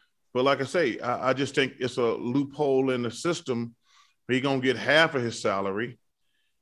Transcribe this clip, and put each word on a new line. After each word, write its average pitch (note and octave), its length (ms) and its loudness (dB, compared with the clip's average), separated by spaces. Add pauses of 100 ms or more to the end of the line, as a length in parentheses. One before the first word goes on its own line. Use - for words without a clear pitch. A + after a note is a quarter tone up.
(320)
But B2+ 120 2
like C#3 160 4
I C3+ 40 -2
say, C3+ 360 0
I, A#2+ 300 -2
I - 20 2
just C3 220 -2
think C3+ 240 0
it's B2 180 -4
a B2+ 60 0
loophole C3+ 880 0
in B2 120 -2
the A#2+ 80 -4
system. A#2+ 640 -4 (540)
He B2+ 120 2
gonna C3+ 200 0
get B2+ 160 2
half D3 380 4
of C3 80 0
his A#2 180 -4
salary, G2+ 580 -2 (640)